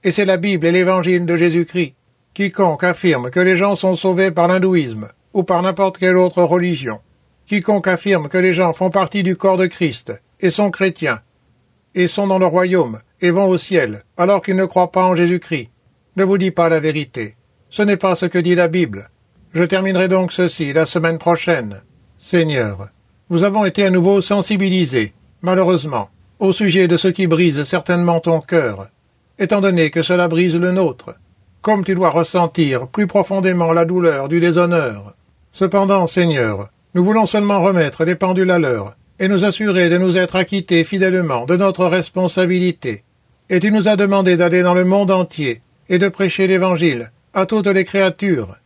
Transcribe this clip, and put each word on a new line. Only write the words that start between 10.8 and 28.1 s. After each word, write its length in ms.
et 140
sont 180
dans 120
le 80
royaume, 520
et 100
vont 160
au 100
ciel, 460
alors 260
qu'ils 140
ne 80
croient 260
pas 140
en 100
Jésus-Christ, 560
ne 80
vous 140
dit 120
pas 180
la 120
vérité. 560
Ce 120
n'est 140
pas 200
ce 100
que 120
dit 180
la 100
Bible. 440
Je 80
terminerai 460
donc 240
ceci 400
la 140
semaine 320
prochaine. 640
Seigneur, 680
nous 140
avons 200
été 200
à 60
nouveau 300
sensibilisés, 920
malheureusement, 680
au 120
sujet 360
de 80
ce 100
qui 220
brise 340
certainement 560